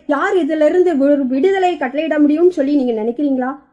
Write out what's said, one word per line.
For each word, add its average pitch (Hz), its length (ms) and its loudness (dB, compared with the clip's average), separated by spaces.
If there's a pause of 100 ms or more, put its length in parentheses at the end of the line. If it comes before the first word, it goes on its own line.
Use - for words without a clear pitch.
யார் 339 300 -2
இதுல 311 280 0
இருந்து 339 340 2
ஒரு 277 280 2
விடுதலை 359 500 0
கட்டளையிட 294 420 -4
முடியும்னு" 302 300 4
சொல்லி 294 280 -2
நீங்க 247 260 -2
நினைக்கிறீங்களா? 254 540 -4 (160)